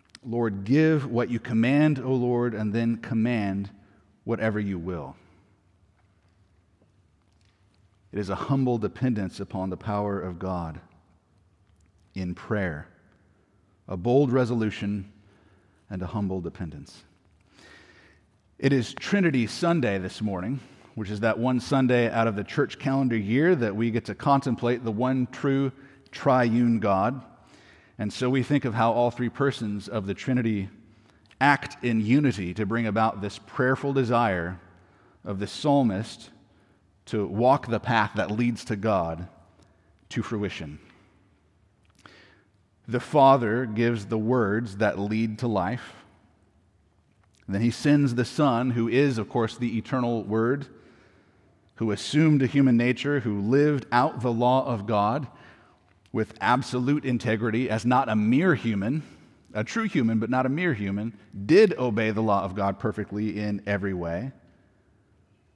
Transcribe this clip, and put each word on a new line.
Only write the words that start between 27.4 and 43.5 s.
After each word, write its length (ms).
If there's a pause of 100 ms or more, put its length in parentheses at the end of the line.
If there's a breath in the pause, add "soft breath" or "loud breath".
And 140
so 180
we 120
think 240
of 80
how 200
all 180
three 180
persons 580
of 200
the 60
Trinity 560 (720 soft breath)
act 420
in 160
unity 540
to 120
bring 220
about 340
this 160
prayerful 540
desire 680 (680 soft breath)
of 140
the 80
psalmist 840 (760 soft breath)
to 220
walk 400
the 120
path 360
that 160
leads 340
to 100
God 520 (840 soft breath)
to 140
fruition. 560 (2000 soft breath)
The 120
Father 680